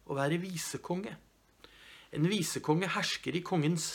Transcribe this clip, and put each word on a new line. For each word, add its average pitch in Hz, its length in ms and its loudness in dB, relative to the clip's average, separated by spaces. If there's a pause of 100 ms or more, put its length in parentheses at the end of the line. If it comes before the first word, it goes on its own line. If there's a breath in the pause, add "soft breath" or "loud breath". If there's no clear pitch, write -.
å 143 100 -4
være 147 240 2
visekonge. 185 720 -4 (1040 loud breath)
En 151 140 4
visekonge 170 580 2
hersker - 480 -2
i 175 80 -2
kongens 165 500 2